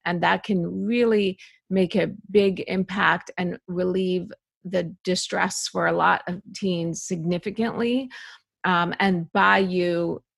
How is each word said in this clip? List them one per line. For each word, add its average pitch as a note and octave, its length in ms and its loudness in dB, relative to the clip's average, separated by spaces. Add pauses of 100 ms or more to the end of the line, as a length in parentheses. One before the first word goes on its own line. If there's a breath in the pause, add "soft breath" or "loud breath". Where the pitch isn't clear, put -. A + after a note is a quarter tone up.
and F3 180 -2
that E3+ 200 2
can F#3 420 0
really G#3+ 540 2 (320 loud breath)
make F#3+ 260 2
a E3 160 2 (180)
big G3 380 4
impact F#3 680 0
and F3+ 280 -4
relieve F3+ 640 -2 (320)
the F3+ 320 -2 (100)
distress F#3 640 -2
for F3+ 180 -2
a E3+ 60 2
lot E3+ 340 2
of F3+ 160 -8 (120)
teens E3+ 500 -4
significantly, A3 1080 -4 (540 loud breath)
um, F3 340 2
and F3+ 340 0
buy G3 260 6
you, F3 600 0 (180)